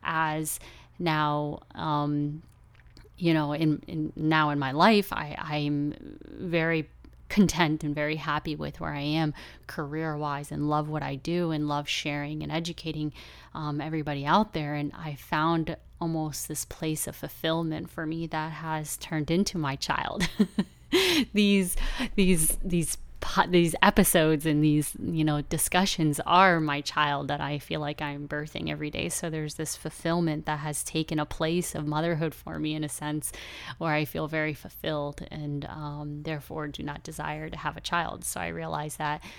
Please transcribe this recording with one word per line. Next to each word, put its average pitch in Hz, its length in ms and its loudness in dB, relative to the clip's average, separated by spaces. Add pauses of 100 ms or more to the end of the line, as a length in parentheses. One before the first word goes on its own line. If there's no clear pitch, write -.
as 156 560 0 (400)
now, 151 600 0 (140)
um, 147 680 0 (760)
you 170 160 4
know, 147 180 2
in, 151 340 2
in, 156 300 -4
now 156 320 4
in 147 100 0
my 135 140 0
life, 196 400 6
I, 147 260 -6
I'm 147 840 -4
very 165 640 0 (400)
content 165 560 4
and 147 100 -2
very 151 220 0
happy 151 400 -2
with 147 240 -8
where 160 140 -4
I 143 60 -4
am 151 340 2 (320)
career-wise, 147 840 -4
and 147 200 0
love 151 180 2
what 151 140 -4
I 139 140 -4
do, 170 340 0
and 151 180 0
love 147 220 -2
sharing 147 520 -4
and 147 80 -6
educating, 156 600 -4 (420)
um, 143 280 -4
everybody 147 420 -2
out 190 300 4
there. 147 200 -2
And 147 220 -2
I 151 200 -8
found 160 600 2 (240)
almost 160 480 -2
this 151 160 -4
place 156 420 -4
of - 100 -8
fulfillment 160 720 -2
for 160 160 -6
me 165 220 -4
that 160 240 -4
has 156 440 -6
turned 151 340 -2
into 185 280 2
my 143 180 0
child. - 500 0 (120)
<laughs> - 0 - (960)
These, 202 440 4 (380)
these, 180 480 6
these 170 340 0 (240)
po-, - 280 0
these 170 340 6
episodes 160 640 6
and 151 160 4
these, 151 300 4 (100)
you 165 220 0
know, 147 180 2
discussions 165 840 2
are 180 340 8
my 147 200 0
child 143 480 0
that 147 120 -2
I 143 180 -2
feel 156 220 -4
like 147 200 -4
I'm 147 280 -6
birthing 151 420 -6
every 151 200 -4
day. - 180 -4
So 170 200 -4
there's 156 260 -4
this 156 200 -6
fulfillment 165 720 -2
that 151 140 -2
has 151 240 -4
taken 160 340 -2
a 151 80 0
place 170 480 0
of 151 120 -4
motherhood 156 480 0
for - 240 -10
me 151 160 -2
in 156 100 -4
a 147 40 -2
sense 151 440 -6 (460)
where 165 140 0
I 151 120 2
feel 156 240 -4
very 156 260 -2
fulfilled 147 760 -6
and, 147 340 -6
um, 147 580 -8
therefore 156 460 -6
do - 140 -10
not 151 200 -8
desire 156 480 -8
to 160 60 -10
have 151 200 -6
a 165 40 -14
child. - 440 -2
So - 160 -6
I - 80 -4
realize 160 480 -6
that 151 260 -4 (160)